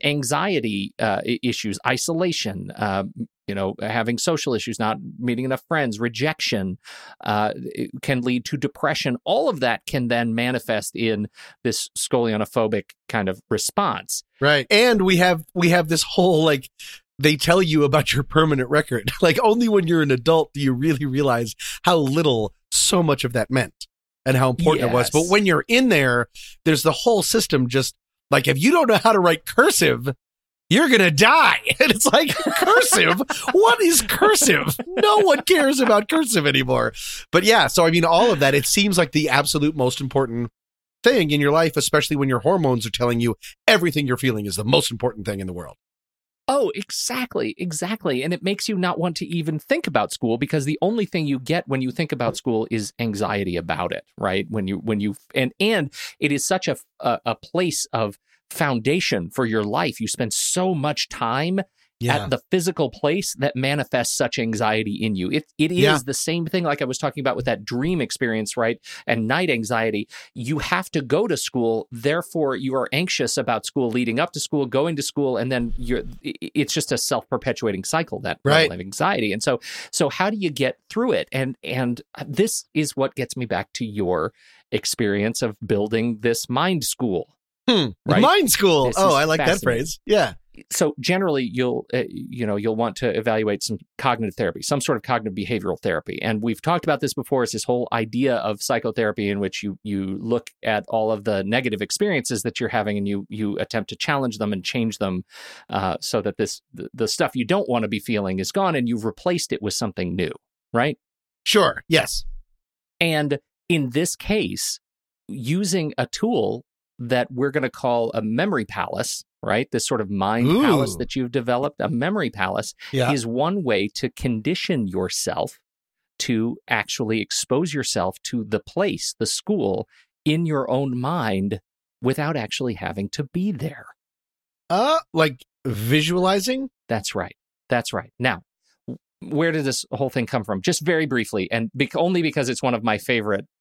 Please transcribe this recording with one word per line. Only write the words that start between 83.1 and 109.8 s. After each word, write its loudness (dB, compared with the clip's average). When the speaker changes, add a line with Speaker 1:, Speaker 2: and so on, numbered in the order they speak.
Speaker 1:
gets -6
me -4
back -4
to -6
your -2
experience -2
of -2
building 0
this -2
mind 0
school. -4
Speaker 2:
Hmm. 2
Speaker 1:
Right? 4
Speaker 2:
Mind 6
school. 4
Speaker 1:
This -2
Speaker 2:
Oh, 6
Speaker 1:
is 4
Speaker 2:
I 4
like 2
that 0
Speaker 1:
fascinating. 0
Speaker 2:
phrase. -10
Yeah. 2
Speaker 1:
So 0
generally, 0
you'll, -2
uh, 0
you -8
know, 0
you'll 0
want 0
to -2
evaluate 0
some -6
cognitive 0
therapy, -2
some -2
sort 0
of -8
cognitive -2
behavioral -2
therapy. -4
And -2
we've -2
talked 0
about 0
this -2
before. 0
It's -2
this -6
whole 0
idea 0
of -4
psychotherapy 0
in -2
which -4
you, -6
you -4
look -2
at -2
all 0
of -4
the 0
negative -2
experiences -2
that -6
you're -2
having -2
and -2
you, -4
you -4
attempt -6
to -10
challenge -2
them -2
and -6
change -4
them, -4
uh, -2
so -2
that -4
this, -4
the, -12
the -2
stuff -2
you -2
don't 0
want 0
to -2
be -4
feeling -2
is -4
gone 0
and 0
you've -2
replaced -2
it -4
with -2
something -4